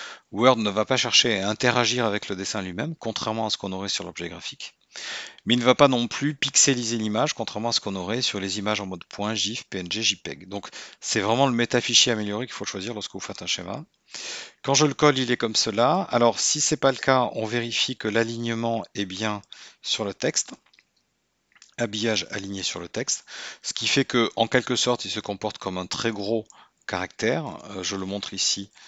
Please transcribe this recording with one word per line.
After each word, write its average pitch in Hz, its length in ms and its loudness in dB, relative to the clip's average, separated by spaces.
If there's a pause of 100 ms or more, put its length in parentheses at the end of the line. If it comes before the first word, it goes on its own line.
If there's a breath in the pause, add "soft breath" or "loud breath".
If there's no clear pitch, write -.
(320 loud breath)
Word 120 260 6
ne 107 120 2
va 101 160 2
pas 131 100 0
chercher 117 440 4
à 98 100 0
interagir 120 560 2
avec 104 240 -2
le 95 80 -4
dessin 98 240 -4
lui-même, 101 340 -4
contrairement 110 500 -4
à 107 40 -2
ce - 80 -2
qu'on 95 160 -6
aurait 95 160 -4
sur - 160 -4
l'objet 87 240 -8
graphique. - 440 -12 (720 loud breath)
Mais 113 80 4
il 123 60 4
ne 117 60 2
va 123 100 8
pas 143 120 8
non 120 200 4
plus 147 260 -2
pixeliser 123 640 2
l'image, 110 360 0
contrairement 113 360 -4
à 117 40 -2
ce - 80 0
qu'on 98 140 -4
aurait 101 280 -2
sur 107 160 -2
les 95 180 -4
images 104 240 -2
en 98 60 -6
mode 90 160 -10
point, 104 320 -4
gif, 104 300 -4
P 95 140 -8
N 87 120 -6
G, 107 100 -4
J 110 140 0
peg. - 320 -12
Donc, 101 220 -8 (320 loud breath)
c'est - 180 0
vraiment 113 260 4
le 127 80 2
métafichier 120 600 4
amélioré 107 340 -2
qu'il - 80 -14
faut 101 100 -8
choisir 104 280 -6
lorsque 104 200 -8
vous 98 60 -8
faites - 240 -10
un 87 40 -8
schéma. 98 380 -6 (800 loud breath)
Quand 139 100 2
je 147 140 6
le 135 80 0
colle, 143 240 6
il 123 100 0
est 123 80 4
comme 110 180 -2
cela. 123 540 2
Alors, 117 300 4
si - 200 0
c'est 147 180 2
pas 135 140 4
le 127 60 -2
cas, 127 360 4
on 110 120 -2
vérifie 117 520 -2
que - 100 -4
l'alignement 117 760 0 (120)
est 101 100 -2
bien 101 380 -4 (400 loud breath)
sur - 220 -2
le 98 100 -4
texte. - 380 -2 (1200)
Habillage 110 540 0
aligné 98 300 -6
sur - 200 -4
le 87 80 -10
texte, - 340 -4 (380 loud breath)
ce - 120 -8
qui - 140 -2
fait 139 160 4
que, 117 320 2
en 117 120 2
quelque 123 280 2
sorte, 120 300 0
il 95 60 -8
se 107 100 -4
comporte 101 380 -6
comme 92 180 -4
un 90 80 -4
très - 260 -2
gros 104 340 -2 (420 loud breath)
caractère. 113 680 -2 (140)
Euh, 95 120 -8
je 101 120 -4
le 95 100 -4
montre 98 280 -6
ici 98 360 -2 (180 loud breath)